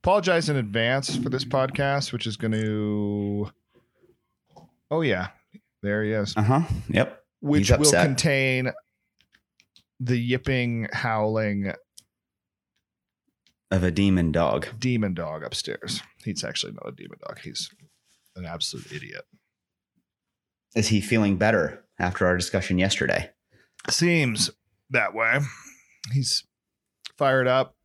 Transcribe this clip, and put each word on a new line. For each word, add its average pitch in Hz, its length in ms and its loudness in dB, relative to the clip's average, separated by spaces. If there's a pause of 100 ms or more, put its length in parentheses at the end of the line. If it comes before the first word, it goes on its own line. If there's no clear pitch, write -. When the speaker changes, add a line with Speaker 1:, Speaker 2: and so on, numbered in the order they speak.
Speaker 1:
Apologize 180 440 4
in 151 80 0
advance 120 600 0
for 123 140 -2
this 127 140 -2
podcast, 139 680 -2
which 117 160 -6
is 104 80 -6
gonna, 104 1120 -2 (1400)
oh 156 100 0
yeah, 92 280 0 (540)
there 104 220 -2
he 107 80 -2
is. 104 240 -2
Speaker 2:
Uh-huh. 117 240 4 (280)
Yep. - 360 0 (160)
Speaker 1:
Which 143 280 2
Speaker 2:
He's - 100 8
Speaker 1:
will 151 80 4
Speaker 2:
upset. 143 200 6
Speaker 1:
contain 131 680 2 (1300)
the 123 180 0
yipping, 120 760 0
howling 107 800 0 (2000)
Speaker 2:
Of 92 100 2
a 90 80 4
demon 90 400 4
dog. 76 380 0 (100)
Speaker 1:
demon 113 360 0
dog 78 280 -8
upstairs. - 580 -8 (240)
He's - 200 -6
actually - 300 -8
not - 140 -12
a - 40 -12
demon 50 340 -18
dog. - 140 -14
He's - 300 -12 (680)
an 90 80 -10
absolute - 480 -8
idiot. 50 300 -14 (1500)
Speaker 2:
Is 107 140 0
he 104 120 4
feeling 101 380 2
better 104 460 2 (140)
after 90 280 0
our 90 100 4
discussion 90 420 -2
yesterday? - 520 0 (580)
Speaker 1:
Seems 139 640 2 (400)
that 107 240 -2
way. 113 240 2 (720)
He's - 320 0 (720)
fired 131 320 2
up. 131 260 2 (100)